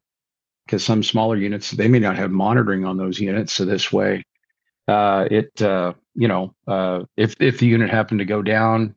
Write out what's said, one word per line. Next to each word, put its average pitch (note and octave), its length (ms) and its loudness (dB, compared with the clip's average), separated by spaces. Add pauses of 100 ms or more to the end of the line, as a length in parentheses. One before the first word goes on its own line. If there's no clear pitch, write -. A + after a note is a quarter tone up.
(680)
'Cause G2 160 -2
some A2 200 2
smaller A2 320 0
units, G2+ 360 -4
they G#2+ 180 0
may B2 100 6
not G2 160 0
have F#2+ 160 -4
monitoring G2 540 0
on F#2 100 -4
those F#2 240 -6
units. G2 320 -4
So G2 140 -2
this F#2 260 -2
way, G2 320 0 (640)
uh, G#2 420 2
it, A2 320 -2
uh, F#2 320 0 (220)
you A#2+ 120 2
know, F#2+ 260 -2 (140)
uh, F#2 360 -2 (140)
if, G#2+ 220 0
if C3+ 200 0
the B2 80 4
unit A#2 220 4
happened A2 300 0
to G2 60 -2
go G#2 160 -2
down, A2 560 0